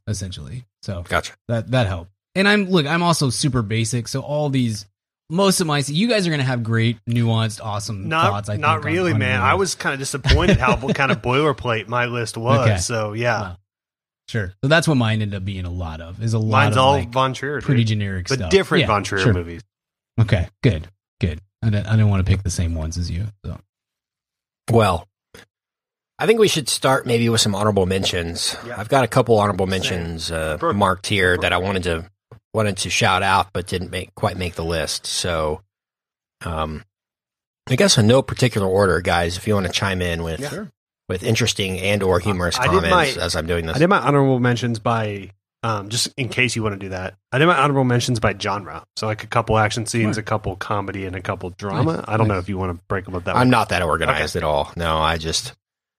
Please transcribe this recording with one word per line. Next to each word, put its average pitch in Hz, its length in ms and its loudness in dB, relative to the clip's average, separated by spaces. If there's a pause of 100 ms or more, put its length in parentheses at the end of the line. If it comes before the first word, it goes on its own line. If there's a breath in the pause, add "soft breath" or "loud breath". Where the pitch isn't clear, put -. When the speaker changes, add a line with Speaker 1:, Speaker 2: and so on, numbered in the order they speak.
Speaker 1:
essentially. 95 580 -8 (180)
So 90 240 -8
Speaker 2:
Gotcha. - 240 -2 (160)
Speaker 1:
that, 113 240 -4
that 123 160 2
helped. 87 240 -6 (240)
And 190 120 2
I'm, 208 220 4
look, 180 160 4
I'm 165 180 0
also 160 260 2
super 123 320 0
basic, 113 480 -2
so 135 120 -6
all 147 280 -2
these, 123 360 0 (440)
most 190 320 2
of 170 60 0
my, 147 200 0
you 165 220 0
guys 208 180 0
are 165 40 0
gonna 143 120 0
have 127 200 0
great, 113 340 0 (120)
nuanced, 113 540 0
awesome 104 460 -8
Speaker 3:
Not, 160 200 2
Speaker 1:
thoughts, 101 200 -4
I - 80 -2
Speaker 3:
not 151 260 2
Speaker 1:
think, - 20 -6
on, 147 80 -2
Speaker 3:
really, 175 200 2
Speaker 1:
on - 60 2
Speaker 3:
man. 127 200 0
Speaker 1:
your 123 80 2
Speaker 3:
I 143 80 6
was 190 200 0
kinda 147 220 -4
disappointed 139 600 2
how 123 180 4
bo-, 113 120 -4
Speaker 1:
<laughs> 120 60 0
Speaker 3:
kinda 135 220 2
boilerplate 123 720 0
my 120 180 0
list 117 320 -6
was. 123 220 2 (100)
Speaker 1:
Okay. 101 80 2
Speaker 3:
So, 107 360 -4
yeah. 113 280 0
Speaker 1:
Wow. 92 160 -8 (720)
Sure. 98 240 -4 (100)
So 135 40 0
that's 160 200 4
what 156 100 4
mine 110 240 2
ended 104 140 -4
up 92 100 -8
being 95 200 -6
a 87 60 -6
lot 82 300 -8
of, 85 220 -14
is 113 100 0
a 113 60 2
lot 127 260 4
Speaker 3:
Mine's 107 120 2
Speaker 1:
of, 131 60 6
Speaker 3:
all 135 100 6
Speaker 1:
like, 135 180 0
Speaker 3:
Von 131 220 0
Trier, 135 280 -6
Speaker 1:
pretty 127 200 2
Speaker 3:
dude. 113 80 2
Speaker 1:
generic 98 400 -2
Speaker 3:
But 135 100 -2
Speaker 1:
stuff. 87 120 -4
Speaker 3:
different 185 300 4
Speaker 1:
Yeah, 92 60 2
Speaker 3:
Von 104 160 2
Trier 98 180 -4
Speaker 1:
sure. 98 120 4
Speaker 3:
movies. 85 280 -4 (600)
Speaker 1:
Okay, 101 280 2 (140)
good, 82 240 2 (340)
good. 82 180 -2 (240)
I 113 60 2
didn't, 104 180 -2
I 107 40 -2
didn't 110 180 4
wanna 98 160 2
pick 95 180 0
the 92 80 -2
same 85 240 -2
ones 82 220 -6
as 85 120 -4
you, 87 180 -4 (180)
so. 85 120 -10 (1120)
Speaker 2:
Well, 101 360 4 (1120 loud breath)
I 143 80 -2
think 226 120 4
we 214 80 6
should 139 220 0
start 135 360 2
maybe 117 240 2
with 113 120 4
some 101 140 2
honorable 101 300 2
mentions. 90 720 -2 (100)
Speaker 3:
Yeah. 120 140 -12
Speaker 2:
I've - 100 -10
got 135 140 4
a 117 40 0
couple 117 320 4
honorable 101 260 2
Speaker 3:
Same. 92 60 -2
Speaker 2:
mentions, 85 600 -4
uh, 78 260 -2
Speaker 3:
Perfect. 160 200 -2
Speaker 2:
marked 95 300 2
here 92 300 2
that 87 140 2
I 87 60 2
Speaker 3:
Perfect. 90 80 0
Speaker 2:
wanted 98 180 -2
to, 85 260 -4 (440)
wanted 104 240 0
to 92 140 -4
shout 95 320 2
out, 95 280 2
but 107 140 -6
didn't 90 240 -6
make, 92 240 -10
quite 92 240 -4
make 87 160 -6
the 82 100 -8
list. 80 440 -4
So, 80 560 -4 (800)
um, 78 380 -6 (840)
I 127 80 0
guess 151 220 4
in 107 100 4
no 131 140 6
particular 113 460 0
order, 95 340 4
guys, 87 360 0
if - 100 -8
you 107 80 2
wanna 95 140 0
chime 95 340 -2
in 85 200 -2
with, 80 160 -6
Speaker 3:
Yeah. 143 100 -8
Sure. 185 220 -10 (380)
Speaker 2:
with 92 140 -6
interesting 104 560 0
and 98 240 0
or 92 160 4
humorous 87 400 -2
Speaker 3:
I 123 80 0
did 156 160 2
Speaker 2:
comments 156 340 2
Speaker 3:
my, 85 60 -4
Speaker 2:
as 90 120 -2
I'm 80 120 -2
doing 85 180 -2
this. 82 100 -4
Speaker 3:
I 127 40 -2
did 165 80 4
my 196 120 4
honorable 135 400 2
mentions 120 400 0
by, 104 520 -4 (320)
um, 104 260 -4
just 120 260 -2
in 123 140 -6
case 127 260 0
you 117 80 -4
wanna 101 140 -4
do 95 120 -10
that. 95 260 -8 (160)
I 127 80 0
did 160 80 6
my 175 100 4
honorable 139 280 4
mentions 120 340 0
by 101 200 0
genre. 98 440 -6 (140)
So, 107 100 -6
like, 107 160 -4
a - 40 -14
couple 110 300 0
action 107 300 0
scenes, 113 280 0
Speaker 1:
Sure. 107 60 -6
Speaker 3:
a - 20 -10
couple 104 320 -4
comedy, 98 500 -6
and 92 100 -8
a 95 60 -8
couple 95 280 -6
drama. 151 480 -2
Speaker 1:
Nice. - 100 -10
Speaker 3:
I 107 100 -2
don't 110 100 4
know 104 80 2
Speaker 1:
Nice. 92 80 -4
Speaker 3:
if 92 60 -10
you 98 100 -4
wanna 92 160 -4 (120)
break 98 180 -4
them 92 100 -10
up - 100 -6
that 87 100 -2
Speaker 2:
I'm 127 120 4
Speaker 3:
way. 127 40 6
Speaker 2:
not 110 180 2
that 87 120 0
organized 78 560 0
Speaker 3:
Okay. 80 80 -2
Speaker 2:
at - 20 0
all. 76 300 0
No, 82 220 0
I 80 180 2
just, 78 360 -4 (460)